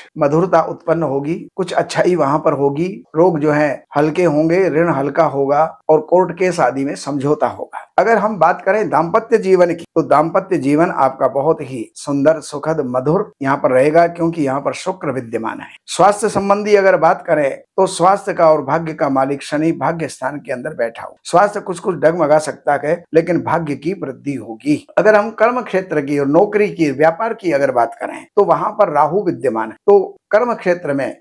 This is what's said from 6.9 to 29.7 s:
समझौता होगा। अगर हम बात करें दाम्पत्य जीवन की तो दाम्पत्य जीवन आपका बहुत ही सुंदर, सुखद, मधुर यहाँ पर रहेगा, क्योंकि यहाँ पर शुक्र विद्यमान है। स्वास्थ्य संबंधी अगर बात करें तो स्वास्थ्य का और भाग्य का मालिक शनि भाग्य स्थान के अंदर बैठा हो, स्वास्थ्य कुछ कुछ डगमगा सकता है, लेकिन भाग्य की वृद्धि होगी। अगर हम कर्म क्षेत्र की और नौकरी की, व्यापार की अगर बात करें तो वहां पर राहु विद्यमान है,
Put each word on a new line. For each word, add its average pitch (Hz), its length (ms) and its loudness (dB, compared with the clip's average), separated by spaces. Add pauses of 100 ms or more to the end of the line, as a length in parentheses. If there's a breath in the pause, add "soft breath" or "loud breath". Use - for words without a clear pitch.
समझौता 143 520 -2
होगा। - 300 -12 (200 loud breath)
अगर 208 200 4
हम 208 200 -2
बात 170 260 2
करें 196 260 0
दाम्पत्य 170 480 0
जीवन 180 360 4
की 165 120 -12
तो 165 180 0
दाम्पत्य 165 540 0
जीवन 147 320 2
आपका 135 380 0
बहुत 151 320 0
ही 127 240 -10 (120)
सुंदर, 147 440 0
सुखद, 156 460 -4
मधुर 139 440 -2 (120)
यहाँ 135 140 0
पर 143 140 0
रहेगा, 151 380 4
क्योंकि 165 340 -2
यहाँ 135 180 -2
पर 139 140 -2
शुक्र 180 380 -6
विद्यमान 113 480 -6
है। - 80 -16 (200)
स्वास्थ्य 202 400 2
संबंधी 202 460 0
अगर 196 240 6
बात 170 280 2
करें 151 240 2 (200)
तो 190 180 2
स्वास्थ्य 196 460 0
का 170 160 4
और 151 140 2
भाग्य 160 300 -2
का 156 140 -2
मालिक 135 340 -2
शनि 156 300 -2
भाग्य 151 360 -4
स्थान 139 300 -8
के 135 140 -10
अंदर 120 240 -8
बैठा 117 260 -6
हो, - 220 -16
स्वास्थ्य 202 360 2
कुछ 175 180 -8
कुछ 185 180 -4
डगमगा 151 440 2
सकता 143 440 -2
है, 170 180 -2 (120)
लेकिन 165 260 2
भाग्य 151 360 -4
की 156 180 -6
वृद्धि 139 420 -8
होगी। 117 480 -4 (140)
अगर 208 180 4
हम 220 160 0
कर्म 233 300 0
क्षेत्र 185 380 -4
की 143 180 -2
और 139 100 0
नौकरी 208 420 2
की, 160 220 0
व्यापार 165 420 0
की 180 180 -4
अगर 139 200 2
बात 120 220 0
करें - 320 -12 (100)
तो 202 80 6
वहां 175 260 0
पर 208 200 0
राहु 156 340 0
विद्यमान 117 440 -2
है, 104 100 -16